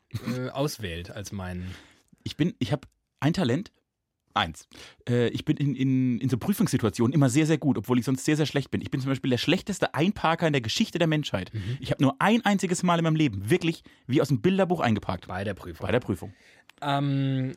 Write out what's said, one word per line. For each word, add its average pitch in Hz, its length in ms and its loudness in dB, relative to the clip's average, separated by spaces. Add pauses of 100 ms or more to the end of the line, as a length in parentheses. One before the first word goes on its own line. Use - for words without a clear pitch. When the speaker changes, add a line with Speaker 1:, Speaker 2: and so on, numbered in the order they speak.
(360)
Speaker 1:
äh, 127 120 -4
Speaker 2:
<laughs> - 20 -10
Speaker 1:
auswählt 98 600 -6
als 101 220 -12
meinen 90 420 -8 (480)
Speaker 2:
Ich - 140 -10
bin, 156 240 0
ich - 120 -2
hab - 140 -4 (320)
ein 147 140 2
Talent. 156 400 0 (640)
Eins. 87 320 -2 (420)
Äh, 120 220 2
ich - 140 -6
bin 151 140 0
in, 139 160 0
in, 131 460 0
in 135 100 0
so 127 80 2
Prüfungssituationen 120 760 0
immer 139 160 6
sehr, 147 180 2
sehr 156 120 2
gut, 135 200 2
obwohl 123 200 0
ich 117 60 0
sonst 131 200 -2
sehr, 151 120 2
sehr 151 100 2
schlecht 139 240 -4
bin. - 100 -2
Ich - 120 -8
bin 135 80 -4
zum 131 100 -2
Beispiel 135 200 -2
der 120 80 2
schlechteste - 560 -2
Einparker 165 520 0
in 151 80 2
der 135 80 0
Geschichte 135 380 -2
der 165 80 2
Menschheit. 147 440 -2
Speaker 1:
Mhm. 110 280 -6
Speaker 2:
Ich - 100 -6
hab - 100 -2
nur 135 200 4
ein 214 240 4
einziges 190 400 0
Mal 175 140 4
in 165 60 2
meinem 160 120 4
Leben 107 340 0
wirklich 165 320 0 (240)
wie 123 160 4
aus 131 60 0
dem 127 120 2
Bilderbuch 185 400 2
eingeparkt. 101 460 0
Speaker 1:
Bei 95 180 -6
der 104 100 -4
Prüfung. 90 300 -12
Speaker 2:
Bei 95 80 -2
der 120 80 4
Prüfung. 101 320 -4 (480)
Speaker 1:
Ähm, 139 760 0